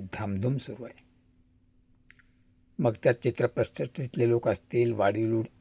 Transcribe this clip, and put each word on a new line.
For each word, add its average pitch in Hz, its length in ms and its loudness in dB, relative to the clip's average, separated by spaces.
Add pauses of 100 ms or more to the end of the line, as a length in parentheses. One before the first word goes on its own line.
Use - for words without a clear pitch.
(140)
धामधूम 104 440 -2
सुरू 117 260 -10
आहे. - 220 -18 (1700)
मग 117 240 2
त्यात 127 200 4
चित्रपटसृष्टीतले - 1080 -2
लोक 117 180 2
असतील, 117 460 0
बॉलिवूड, 110 520 2 (160)